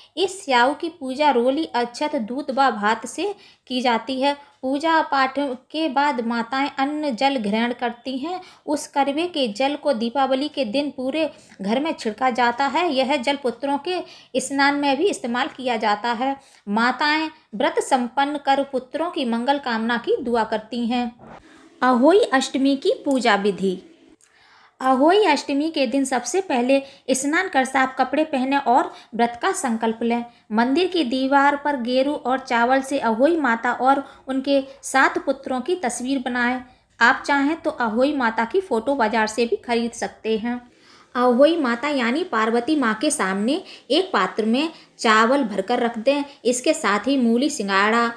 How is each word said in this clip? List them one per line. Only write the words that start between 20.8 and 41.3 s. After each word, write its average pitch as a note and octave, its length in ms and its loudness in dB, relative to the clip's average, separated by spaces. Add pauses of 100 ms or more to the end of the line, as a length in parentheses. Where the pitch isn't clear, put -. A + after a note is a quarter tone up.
हैं। A#3+ 240 -2 (720)
अहोई B3+ 360 6 (140)
अष्टमी C4+ 420 2
की F4+ 160 0 (140)
पूजा A#3+ 300 2
विधि। G3 360 0 (1080)
अहोई C#4+ 440 4
अष्टमी D4 440 0
के D4+ 180 0
दिन C4+ 180 0
सबसे C4 360 -2
पहले C4+ 400 2 (300)
स्नान D4+ 360 0
कर C4+ 180 0
साफ C4 320 0
कपड़े C#4 280 2
पहने C4+ 320 -2
और C#4 340 2 (240)
व्रत A#3 260 0
का F#4+ 120 0
संकल्प A3+ 500 -2
लें। A#3 200 0 (280)
मंदिर C4 360 2
की F4+ 180 0
दीवार C4+ 500 2
पर C#4+ 260 -2
गेरू C4 340 0
और B3+ 260 -2
चावल B3+ 400 2
से C4+ 200 -4
अहोई B3 380 2
माता A#3+ 340 0
और C#4 300 2 (240)
उनके C4+ 340 0 (220)
सात D#4 420 2
पुत्रों C4+ 360 -4
की F4+ 140 -2
तस्वीर B3+ 500 -4
बनाएं। B3 360 -2 (380)
आप B3+ 280 4
चाहें C#4+ 300 2
तो D#4+ 120 -4 (120)
अहोई B3 340 0
माता A#3 300 -2
की F#4 160 -2
फ़ोटो C4+ 340 -2
बाजार A3 320 2
से A#3 180 -2
भी A#3+ 100 -2 (100)
खरीद A#3 280 -2
सकते G#3+ 440 -4
हैं। A#3+ 220 -4 (560)
अहोई B3+ 420 4